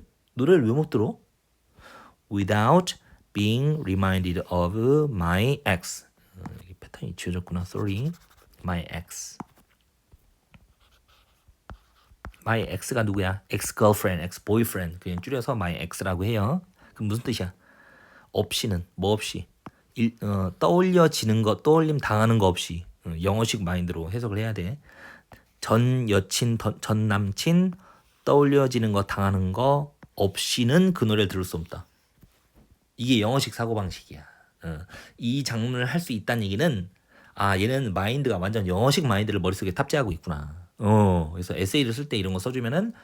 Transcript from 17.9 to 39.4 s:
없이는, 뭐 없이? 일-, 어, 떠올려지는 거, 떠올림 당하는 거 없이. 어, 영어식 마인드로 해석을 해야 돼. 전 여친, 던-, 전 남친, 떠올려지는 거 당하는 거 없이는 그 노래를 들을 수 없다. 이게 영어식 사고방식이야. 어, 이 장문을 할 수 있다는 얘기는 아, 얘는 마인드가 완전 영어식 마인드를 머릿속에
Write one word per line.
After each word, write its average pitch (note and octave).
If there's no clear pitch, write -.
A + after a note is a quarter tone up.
없이는, G#2
뭐 F#2+
없이? G#2
일-, A#2
어, F#2+
떠올려지는 E3
거, G#2
떠올림 D#3
당하는 A2+
거 G2
없이. F2
어, E2+
영어식 G#2
마인드로 F2
해석을 G#2
해야 G#2+
돼. G2+
전 A#2+
여친, A2
던-, -
전 G#2+
남친, D#3+
떠올려지는 C3+
거 G2
당하는 F#2+
거 C#3+
없이는 B2+
그 B2+
노래를 G#2+
들을 F2+
수 F2
없다. E2
이게 A#2+
영어식 A#2
사고방식이야. G2+
어, D#2+
이 C3
장문을 A#2+
할 C#3
수 D3+
있다는 A2+
얘기는 G2+
아, G2
얘는 A#2+
마인드가 A2
완전 G2+
영어식 B2+
마인드를 G#2
머릿속에 F#2